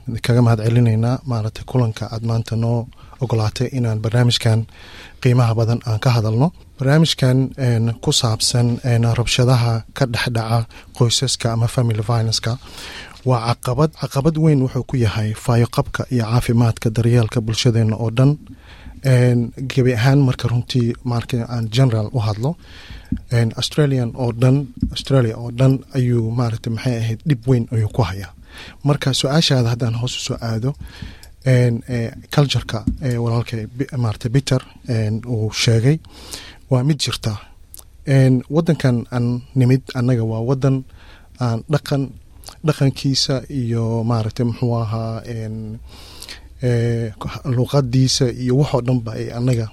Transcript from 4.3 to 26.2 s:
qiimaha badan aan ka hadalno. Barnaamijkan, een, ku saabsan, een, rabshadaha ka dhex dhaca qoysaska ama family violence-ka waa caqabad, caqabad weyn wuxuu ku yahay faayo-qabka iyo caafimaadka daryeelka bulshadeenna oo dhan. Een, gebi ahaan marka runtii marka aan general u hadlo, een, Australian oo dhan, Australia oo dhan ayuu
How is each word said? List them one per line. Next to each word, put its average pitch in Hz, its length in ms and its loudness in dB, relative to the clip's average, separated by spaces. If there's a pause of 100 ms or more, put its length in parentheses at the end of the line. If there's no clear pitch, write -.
qiimaha 120 360 4
badan 117 300 2
aan 110 140 0
ka 135 100 0
hadalno. 117 380 2 (300)
Barnaamijkan, 135 600 2 (200)
een, 120 280 2 (140)
ku - 120 -2
saabsan, 120 720 0
een, 117 200 2 (120)
rabshadaha 120 580 2 (200)
ka 139 120 -2
dhex 117 260 -2
dhaca 113 360 0 (260)
qoysaska 120 580 0
ama 117 160 0
family 117 340 0
violence-ka 113 560 -2 (680)
waa 127 220 2
caqabad, 131 480 0
caqabad 139 420 -2
weyn 156 240 4
wuxuu 127 220 -2
ku - 140 -6
yahay 107 360 0
faayo-qabka - 680 0 (100)
iyo 120 120 0
caafimaadka 117 680 2
daryeelka 117 520 2
bulshadeenna 110 540 2
oo 113 160 -2
dhan. 131 200 4 (680)
Een, 123 520 4 (140)
gebi 127 260 2
ahaan 135 260 4
marka 127 280 2
runtii 120 460 0 (100)
marka 117 440 -4
aan 117 220 -4
general 110 440 2
u 131 60 -2
hadlo, 110 360 -2 (720)
een, 117 260 0
Australian 131 600 0
oo 123 180 -2
dhan, 131 400 2 (160)
Australia 120 480 0
oo 117 140 -10
dhan 131 320 2 (100)
ayuu 120 380 0